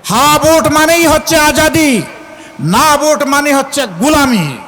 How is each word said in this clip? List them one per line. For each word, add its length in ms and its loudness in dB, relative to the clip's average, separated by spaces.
হা 300 2
ভোট 300 2
মানেই 380 2
হচ্ছে 300 0
আজাদি, 680 0
না 360 0
ভোট 260 0
মানে 320 0
হচ্ছে 320 -4
গুলামি। 800 -2